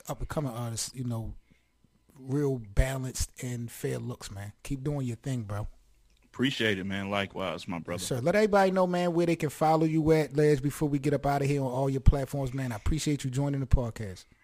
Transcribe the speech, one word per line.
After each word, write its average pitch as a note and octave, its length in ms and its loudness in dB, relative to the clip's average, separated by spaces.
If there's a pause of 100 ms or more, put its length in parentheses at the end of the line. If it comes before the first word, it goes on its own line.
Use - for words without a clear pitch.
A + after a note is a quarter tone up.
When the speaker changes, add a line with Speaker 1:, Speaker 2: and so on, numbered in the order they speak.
Speaker 1:
up-and-coming C#3+ 420 -4
artists, A2+ 440 -6
you B2+ 80 -6
know, A2+ 300 -6 (840)
real C3+ 420 0
balanced C3 720 -2 (100)
and A#2+ 280 -6
fair C3 300 -6
looks, A#2 320 -8
man. G2+ 220 -10 (100)
Keep C3+ 200 -6
doing C#3+ 240 -2
your A2+ 100 -4
thing, B2+ 260 -4
bro. G#2 240 -4 (680)
Speaker 2:
Appreciate A#2 420 2
it, F#2+ 80 -4
man. G2 240 -4
Likewise, F#2+ 560 -2
my F2 140 -4
brother. F2 220 -6
Speaker 1:
Yes, - 80 -6
sir. C3 100 -2
Let E3+ 160 2
everybody G3+ 340 6
know, F#3 160 4
man, F3+ 280 0
where E3+ 120 2
they E3 120 2
can D#3 100 -2
follow D#3+ 380 4
you D#3+ 260 4
at, D#3 240 2
Ledge, D3+ 260 6
before C#3+ 280 0
we C#3+ 100 0
get C#3+ 140 0
up C#3 120 0
out C#3+ 160 2
of C3+ 60 0
here C#3+ 140 2
on C3 100 -2
all C3+ 180 0
your C3+ 120 -2
platforms, C3+ 520 4
man. C3 200 -4
I - 20 -6
appreciate D3 480 -2
you C3+ 60 -2
joining C#3 320 0
the B2+ 40 -4
podcast. A2 600 0 (180)